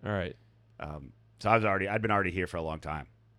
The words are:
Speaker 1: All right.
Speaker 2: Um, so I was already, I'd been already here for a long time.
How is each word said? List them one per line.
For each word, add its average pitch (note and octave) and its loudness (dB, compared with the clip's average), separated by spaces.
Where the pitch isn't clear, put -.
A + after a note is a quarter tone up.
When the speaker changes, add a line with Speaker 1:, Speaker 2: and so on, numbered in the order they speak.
Speaker 1:
All G#2 -4
right. F2+ -4
Speaker 2:
Um, D2 -12
so G#2+ 2
I A2+ 8
was A2 4
already, G2 2
I'd A2 0
been A2 2
already G2 2
here F2+ 0
for - -8
a E2+ -4
long D#2+ -4
time. D2+ -8